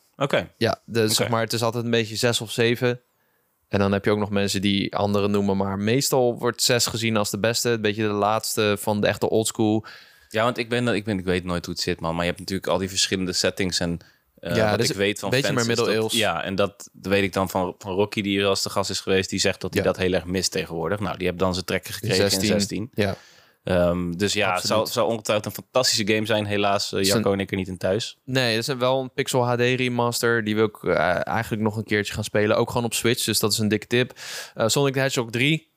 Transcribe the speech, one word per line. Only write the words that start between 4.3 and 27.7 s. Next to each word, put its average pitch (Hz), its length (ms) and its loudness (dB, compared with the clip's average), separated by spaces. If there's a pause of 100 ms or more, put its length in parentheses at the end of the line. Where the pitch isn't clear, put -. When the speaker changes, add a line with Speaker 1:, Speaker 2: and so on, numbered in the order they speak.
Speaker 2:
die 98 340 0
andere 101 320 2
noemen, 101 300 2
maar 98 200 -2
meestal 120 600 2
wordt 120 240 -4
zes 120 240 2
gezien 113 320 0
als 104 120 0
de 104 100 -4
beste. 117 300 0
Een 113 120 0
beetje 107 260 0
de 104 60 0
laatste 104 680 2
van 104 220 -2
de 95 60 2
echte - 220 0
oldschool. 110 560 2 (440)
Speaker 1:
Ja, 107 140 0
want 120 140 0
ik 120 120 -4
ben, 120 180 0
ik 104 160 0
ben, 104 160 -2
ik 87 60 -6
weet 90 180 0
nooit 87 220 -4
hoe 87 80 -6
het - 100 -6
zit, 87 160 -2
man. 82 120 -4
Maar 85 120 -2
je 87 40 0
hebt 87 120 -2
natuurlijk 95 280 -6
al 85 100 2
die 95 120 -4
verschillende 92 440 -2
settings 92 460 -2
en, 85 180 -2 (420)
eh, 87 160 -4
Speaker 2:
Ja, 110 140 2
Speaker 1:
wat 104 100 0
Speaker 2:
dus 113 100 0
Speaker 1:
ik 104 60 -4
weet 101 240 0
van 101 100 -6
Speaker 2:
een 117 120 0
beetje 107 120 0
Speaker 1:
fans 123 140 0
Speaker 2:
meer 117 40 0
Speaker 1:
is 113 60 0
dat, 117 100 2
Speaker 2:
middeleeuws. 110 260 0
Speaker 1:
ja, 98 300 0
en 95 120 -4
dat 98 340 -2 (120)
weet 98 220 2
ik 95 100 0
dan 95 160 0
van, 90 280 -2
van 98 160 -8
Rocky, 101 280 0
die 98 160 0
hier 98 100 2
als 98 160 2
de 101 60 -4
gast 98 200 -2
is 95 100 -4
geweest, 95 300 0
die 98 100 -2
zegt 92 220 0
dat 92 120 -6
hij 101 100 2
Speaker 2:
Ja. 87 40 0
Speaker 1:
dat 92 100 2
heel 92 160 0
erg 87 120 0
mist 90 260 -2
tegenwoordig. 85 480 -4
Nou, 98 180 -6
die 90 100 -2
heeft 87 120 -4
dan 92 140 2
zijn 90 120 -4
trekken - 280 -4
gekregen 98 300 0
in 98 60 4
Speaker 2:
Zestien. 98 180 0
Speaker 1:
zestien. 101 460 0
Speaker 2:
Ja. 101 220 0 (540)
Speaker 1:
Ehm, 87 420 2
dus 92 220 -2
ja, 104 200 2
het - 80 0
Speaker 2:
Absoluut. 104 160 0
Speaker 1:
zal, 110 100 0 (160)
zal - 40 0
ongetwijfeld 110 380 -2 (120)
een - 60 -14
fantastische 113 500 2
game 110 120 0
zijn. 107 200 0
Helaas, 101 400 0
eh, 98 120 -4
Speaker 2:
Het 98 100 2
is 98 60 4
Speaker 1:
Jacco 107 140 2
Speaker 2:
een 98 60 2
Speaker 1:
en 98 60 0
ik 95 120 -4
er 98 60 -2
niet 92 100 -4
in 92 100 -8